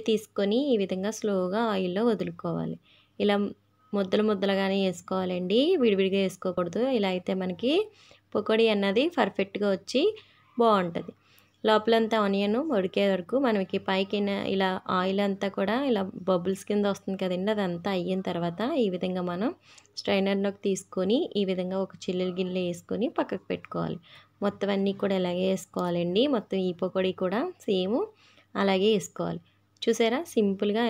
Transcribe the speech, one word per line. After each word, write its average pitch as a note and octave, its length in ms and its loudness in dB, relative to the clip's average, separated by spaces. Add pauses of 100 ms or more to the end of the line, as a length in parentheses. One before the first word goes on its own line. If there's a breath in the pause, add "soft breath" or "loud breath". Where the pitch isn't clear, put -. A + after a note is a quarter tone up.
తీసుకొని G#3 500 0 (140)
ఈ - 100 4
విధంగా F#3+ 360 -2
స్లోగా G3 420 0 (140)
ఆయిల్లో F#3 360 -2
వదులుకోవాలి. E3+ 680 -4 (460 soft breath)
ఇలా G3+ 140 4 (600)
ముద్దలు G3+ 320 2
ముద్దలుగానే G3 560 0
వేసుకోవాలండి, F#3 760 0 (200)
విడివిడిగా G3 440 2
వేసుకోకూడదు. F3+ 580 -2 (160)
ఇలా F#3+ 160 0
అయితే F#3 180 -4 (100)
మనకి F#3 300 -2 (640 loud breath)
పకోడీ A3 380 2
అన్నది G3 300 2 (140)
పర్ఫెక్ట్గా G3 580 0
వచ్చి A#3+ 260 -2 (600 loud breath)
బాగుంటుంది. F3+ 500 2 (560 soft breath)
లోపలంతా A3 580 4
ఆనియన్ G3+ 320 2 (200)
ఉడికే F#3+ 340 0
వరకు F#3 240 -2 (100)
మనకి G3+ 320 0 (100)
పైకి G3 300 0 (360)
ఇలా F#3+ 160 2 (280)
ఆయిల్ F#3+ 300 0
అంతా G3 200 -2 (100)
కూడా G3 180 0 (140)
ఇలా G#3+ 120 2 (260)
బబుల్స్ F#3 420 0
కింద G#3 240 2
వస్తుంది F#3+ 300 -6
కదండి, F#3 320 -2
అదంతా F3 420 -2
అయిన F#3 320 -2
తర్వాత F3 300 -4 (240)
ఈ G#3 120 2
విధంగా F3+ 360 -2
మనం G3 200 -2 (480 loud breath)
స్ట్రైనర్లోకి G3 680 0
తీసుకొని F#3+ 500 0 (220)
ఈ G3+ 120 2
విధంగా F#3 340 -2
ఒక - 180 -16
చిల్లులు F#3 360 -2
గిన్నెలో F#3 280 -2
వేసుకొని F3+ 400 -4 (120)
పక్కకు G3+ 320 -4
పెట్టుకోవాలి. E3+ 460 -6 (480 loud breath)
మొత్తం G3+ 300 -2
అన్నీ G3 260 0
కూడా G3 200 0
ఇలాగే F3+ 300 -2
వేసుకోవాలండి. F3+ 720 0 (120)
మొత్తం G3+ 220 -4 (120)
ఈ - 20 -4 (100)
పకోడీ F#3 320 0 (100)
కూడా F#3+ 180 0 (260)
సేమ్ G3 320 0 (600 soft breath)
అలాగే G3 340 2
వేసుకోవాలి. E3+ 460 -4 (440 soft breath)
చూసారా, A#3 340 2 (160)
సింపుల్గా G#3 540 2